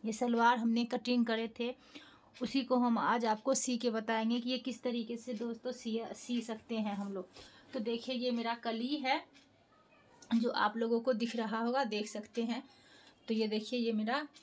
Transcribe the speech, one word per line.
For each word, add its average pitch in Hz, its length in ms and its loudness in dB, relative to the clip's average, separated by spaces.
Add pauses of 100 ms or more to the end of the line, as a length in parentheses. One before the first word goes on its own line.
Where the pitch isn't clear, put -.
ये 220 80 -2
सलवार 233 460 4
हमने 233 260 2
कटिंग 240 420 2
करे 226 240 0 (100)
थे, 240 140 -2 (680)
उसी 254 200 0
को 247 140 2
हम 240 220 4
आज 208 260 2
आपको 220 300 2
सी 247 240 0
के 240 120 0
बताएंगे 220 500 0
कि 240 100 -4
ये 254 80 0
किस 247 240 -6
तरीके 233 340 -2
से 226 180 -8
दोस्तों 233 380 -6
सी, 226 300 -4 (100)
सी 240 300 -4
सकते 226 360 -6
हैं 208 160 -2
हम 196 180 -4
लोग। 185 160 -6 (440)
तो 262 80 -4
देखिए, 233 340 -4
ये 247 160 0
मेरा 233 240 0
कली 233 420 -2
है 285 280 2 (1080)
जो 233 160 4
आप 208 260 2
लोगों 233 240 2
को 254 120 0
दिख 233 240 0
रहा 220 220 -2
होगा, 240 260 2
देख 208 220 -2
सकते 208 360 -6
हैं। 226 260 -4 (600)
तो 226 60 0
ये 220 140 2
देखिए, 214 300 -2
ये 226 140 2
मेरा 233 360 0 (140)